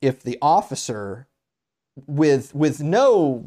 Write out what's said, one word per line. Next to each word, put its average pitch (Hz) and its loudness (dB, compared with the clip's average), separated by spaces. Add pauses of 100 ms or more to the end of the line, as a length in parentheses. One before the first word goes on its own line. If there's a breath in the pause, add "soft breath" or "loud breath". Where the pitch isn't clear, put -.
if 131 -2
the 123 -8
officer 123 -2 (800)
with, 143 2
with 147 0
no 175 2